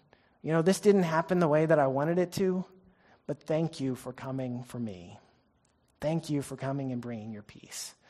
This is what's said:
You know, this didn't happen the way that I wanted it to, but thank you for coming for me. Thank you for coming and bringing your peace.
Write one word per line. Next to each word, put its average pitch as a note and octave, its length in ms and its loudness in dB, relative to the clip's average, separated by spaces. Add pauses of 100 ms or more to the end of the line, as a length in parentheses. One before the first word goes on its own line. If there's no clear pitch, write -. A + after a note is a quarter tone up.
(420)
You D3+ 120 -2
know, E3 80 4
this F#3+ 180 4
didn't G3+ 240 6
happen E3 360 2
the E3 100 4
way D#3 160 4
that D#3 140 6
I C3+ 80 4
wanted C#3+ 300 0
it F3+ 160 0
to, F#3 300 0 (640)
but D3 160 -8
thank D#3+ 380 -2
you C3 140 -2
for B2 180 -12
coming C3 500 -6
for B2+ 160 -12
me. G2 400 -10 (800)
Thank D#3 300 -2
you C#3+ 120 0
for C3+ 140 -8
coming C3+ 380 -4
and A#2+ 80 -6
bringing A2+ 320 -10
your G#2 100 -12
peace. - 500 -16 (160)